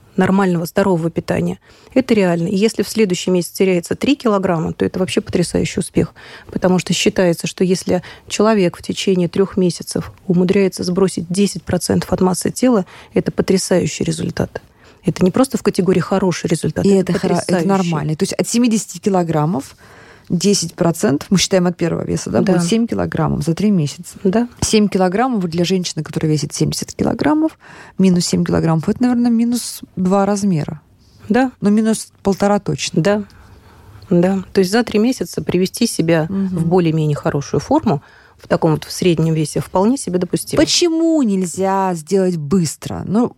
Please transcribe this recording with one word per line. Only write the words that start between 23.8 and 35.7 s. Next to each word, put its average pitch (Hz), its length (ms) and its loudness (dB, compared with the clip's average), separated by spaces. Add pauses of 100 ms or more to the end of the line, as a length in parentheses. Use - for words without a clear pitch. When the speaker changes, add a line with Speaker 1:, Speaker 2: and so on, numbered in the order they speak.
Speaker 1:
Да. 220 240 2 (140)
Speaker 2:
Семь 214 260 2
килограммов 196 600 0
для 170 160 0
женщины, 175 380 -2
которая 156 280 -2
весит 147 220 -2
семьдесят - 400 -4
килограммов, 302 640 0 (400)
минус 180 300 4
семь 175 180 0
килограммов, 165 420 0
это, 214 160 -2
наверное, 247 280 2
минус 233 500 0 (160)
два 185 280 2
размера. 196 540 0 (480)
Speaker 1:
Да. 247 320 2
Speaker 2:
Ну, 202 100 0
минус 220 440 0 (100)
полтора 202 360 2
точно. 160 420 -2
Speaker 1:
Да. 202 220 0 (840)
Да. 185 340 2 (100)
То - 60 4
есть 185 120 2
за 233 120 2
три 214 160 -2
месяца 220 420 -2
привести 185 460 0